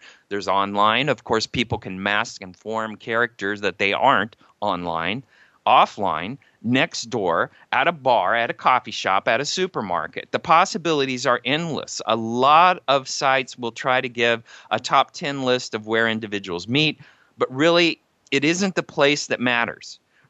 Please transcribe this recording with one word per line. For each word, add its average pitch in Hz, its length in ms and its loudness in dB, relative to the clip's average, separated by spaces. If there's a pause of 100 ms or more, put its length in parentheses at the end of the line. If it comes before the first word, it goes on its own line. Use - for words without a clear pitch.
(280)
There's 98 200 -6
online. 101 600 0
Of 120 160 -4
course, 110 220 -2
people 117 320 -4
can 95 240 -10
mask 104 400 -4
and 92 140 -16
form 110 400 -6
characters 113 640 -4
that 98 180 -2
they 101 140 0
aren't 113 440 2 (240)
online, 87 640 -4 (440)
offline, 107 720 2 (240)
next 127 420 0
door, 107 460 -2 (200)
at 131 160 2
a 170 60 2
bar, 117 420 0
at 117 160 0
a 165 40 -8
coffee 123 360 0
shop, 98 380 0
at 120 120 2
a 147 40 -4
supermarket. 107 880 -6
The 120 80 -2
possibilities 156 840 0
are 123 200 2
endless. 151 600 -4
A 110 100 4
lot 131 720 4
of 135 200 2
sites 135 480 -2
will 120 160 -6
try 127 280 0
to 127 80 -6
give 117 340 0 (300)
a 113 80 0
top - 320 2
ten 139 320 -6
list 127 280 0
of 107 140 -6
where 113 220 2
individuals 101 580 -6
meet, 143 320 0 (400)
but 123 140 -2
really, 165 480 2 (320)
it 139 120 2
isn't 180 300 0
the 170 80 -2
place 147 440 0
that 123 140 -4
matters. 117 600 -4 (300)